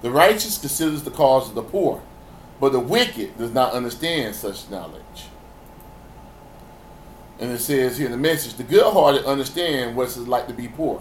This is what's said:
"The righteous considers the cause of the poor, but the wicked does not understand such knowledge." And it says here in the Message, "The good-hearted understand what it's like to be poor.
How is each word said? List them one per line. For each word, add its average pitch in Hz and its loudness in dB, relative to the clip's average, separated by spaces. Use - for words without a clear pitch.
"The 120 -4
righteous 208 4
considers 151 -4
the 139 -8
cause 135 4
of - -10
the 113 -4
poor, 170 -2
but 135 4
the 131 0
wicked 123 -2
does 117 -6
not 127 2
understand 120 -4
such - -10
knowledge." - -14
And 123 -6
it 120 -6
says 127 0
here 143 -2
in 120 -4
the 120 -4
Message, 156 0
"The - -12
good-hearted 156 6
understand 139 -2
what 127 0
it's 123 -8
like 120 -2
to 120 -10
be 120 -10
poor. 131 -4